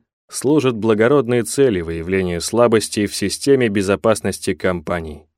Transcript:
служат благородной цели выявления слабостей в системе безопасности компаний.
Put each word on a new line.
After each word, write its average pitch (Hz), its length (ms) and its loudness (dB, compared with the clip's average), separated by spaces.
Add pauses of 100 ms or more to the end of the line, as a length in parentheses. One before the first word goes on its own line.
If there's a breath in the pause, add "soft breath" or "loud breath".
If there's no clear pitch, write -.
(280)
служат 131 460 0
благородной 113 680 2
цели 113 380 0
выявления 85 600 -2
слабостей 110 680 2
в - 80 -6
системе 123 540 0
безопасности 98 840 0
компаний. 82 840 -6